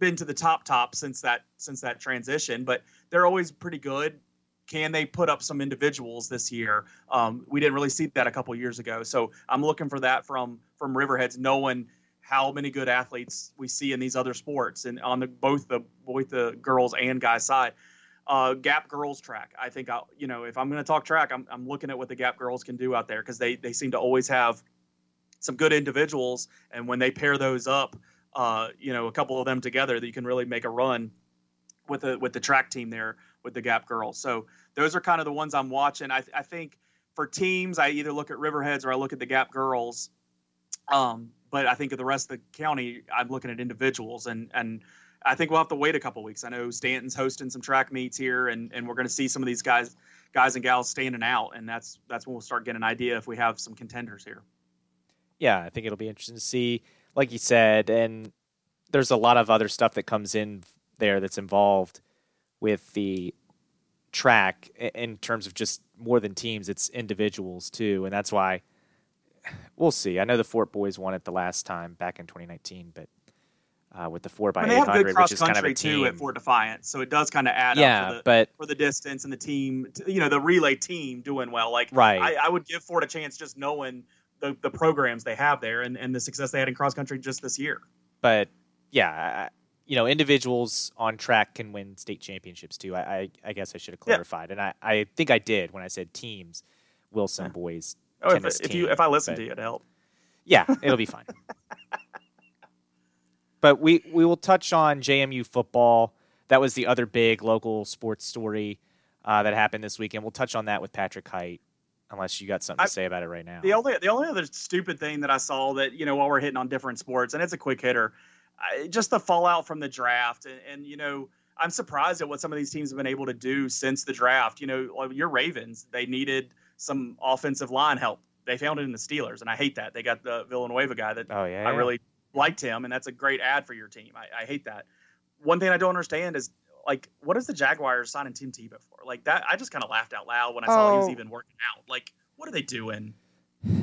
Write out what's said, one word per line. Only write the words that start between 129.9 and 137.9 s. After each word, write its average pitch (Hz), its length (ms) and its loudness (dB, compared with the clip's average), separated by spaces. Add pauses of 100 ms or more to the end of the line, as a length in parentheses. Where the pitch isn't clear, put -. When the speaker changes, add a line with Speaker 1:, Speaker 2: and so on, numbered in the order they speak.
Speaker 1:
They 117 80 -10
got 117 220 -2
the 117 260 -4
Villanueva 123 460 -2
guy 110 180 -4
that 113 160 -8
Speaker 2:
Oh, 101 140 -2
yeah, 90 220 -4
Speaker 1:
I 117 40 2
Speaker 2:
yeah. 135 60 0
Speaker 1:
really 123 240 0 (340)
liked 147 260 2
him, 120 240 -6
and 123 80 -10
that's 131 140 -6
a 131 60 -12
great 135 280 -2
ad 139 260 0
for 131 80 -16
your 107 140 -18
team. 113 280 -20
I, 117 260 -12
I 113 40 -10
hate 139 180 -8
that. 107 220 -14 (560)
One 170 180 2
thing 190 80 2
I 180 80 6
don't 180 140 4
understand 170 440 -4
is, 139 160 -6 (360)
like, 139 220 -2 (140)
what 160 140 0
is 247 100 -2
the 196 60 -6
Jaguars 135 580 0